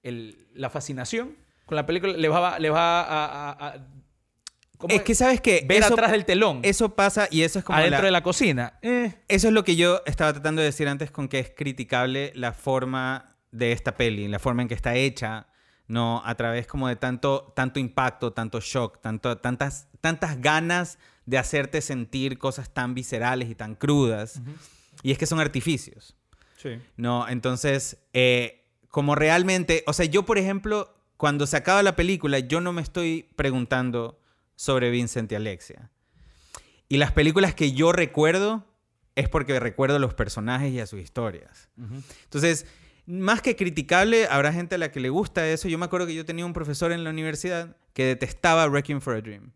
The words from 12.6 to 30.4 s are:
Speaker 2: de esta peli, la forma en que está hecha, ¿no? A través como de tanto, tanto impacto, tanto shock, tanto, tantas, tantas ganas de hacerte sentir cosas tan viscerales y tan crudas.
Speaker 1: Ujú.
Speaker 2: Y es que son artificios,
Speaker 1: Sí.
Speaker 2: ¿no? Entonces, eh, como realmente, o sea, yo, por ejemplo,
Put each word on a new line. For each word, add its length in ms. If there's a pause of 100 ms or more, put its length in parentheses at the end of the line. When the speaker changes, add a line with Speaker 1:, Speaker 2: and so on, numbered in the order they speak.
Speaker 2:
de 220
esta 240
peli, 320
la 100
forma 240
en 60
que 60
está 200
hecha, 540 (380)
¿no? 380
A 120
través 300
como 220
de 80
tanto, 580
tanto 260
impacto, 520
tanto 280
shock, 420
tanto, 360
tantas, 500 (120)
tantas 400
ganas 580 (280)
de 100
hacerte 460
sentir 560
cosas 340
tan 220
viscerales 560
y 40
tan 200
crudas. 680
Speaker 1:
Ujú. 120 (500)
Speaker 2:
Y 100
es 60
que 80
son 140
artificios, 760 (400)
Speaker 1:
Sí. 220 (180)
Speaker 2:
¿no? 320
Entonces, 680 (160)
eh, 500 (240)
como 260
realmente, 720
o 60
sea, 140
yo, 180
por 140
ejemplo, 560 (240)